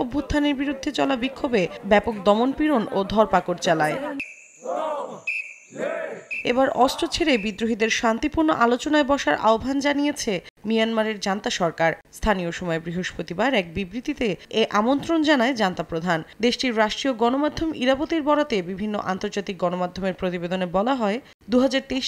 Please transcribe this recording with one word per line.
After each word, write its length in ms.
অভ্যুত্থানের 600
বিরুদ্ধে 280
চলা 240
বিক্ষোভে 400
ব্যাপক 240
দমনপীড়ন 580
ও 20
ধরপাকড় 520
চালায়। 320
এবার 180
অস্ত্র 180
ছেড়ে 180
বিদ্রোহীদের 540
শান্তিপূর্ণ 500
আলোচনায় 460
বসার 240
আহ্বান 360
জানিয়েছে 480
মিয়ানমারের 560
জান্তা 240
সরকার। 320
স্থানীয় 420
সময় 260
বৃহস্পতিবার 720
এক 60
বিবৃতিতে 500
এ 20
আমন্ত্রণ 400
জানায় 320
জান্তা 300
প্রধান। 280
দেশটির 360
রাষ্ট্রীয় 400
গণমাধ্যম 480
ইরাবতীর 460
বরাতে 280
বিভিন্ন 260
আন্তর্জাতিক 520
গণমাধ্যমের 580
প্রতিবেদনে 460
বলা 240
হয়, 160
দুহাজার 380
তেইশ 180